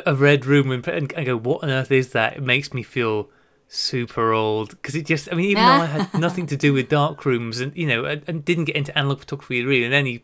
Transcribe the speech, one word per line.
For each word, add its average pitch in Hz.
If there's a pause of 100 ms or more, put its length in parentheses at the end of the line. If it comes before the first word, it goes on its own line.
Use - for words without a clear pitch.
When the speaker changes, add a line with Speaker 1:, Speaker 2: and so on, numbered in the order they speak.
Speaker 1:
a, 175
a -
red 139
room 139
and, 127
and, 165
and 156
go, 123
"What 120
on 151
earth 131
is 131
that?" 113
It 143
makes 131
me 123
feel 107 (380)
super 120
old, 110
'cause 131
it 156
just, 151
I 180
mean, 185
even 202
though 247
I 220
had 156
Speaker 2:
<laughs> 185
Speaker 1:
nothing 175
to 143
do 143
with 131
dark 147
rooms 117
and, 143
you 165
know, 123
and, 147
and 160
didn't 170
get 151
into 143
analog 139
photography 127
really 131
in 120
any 135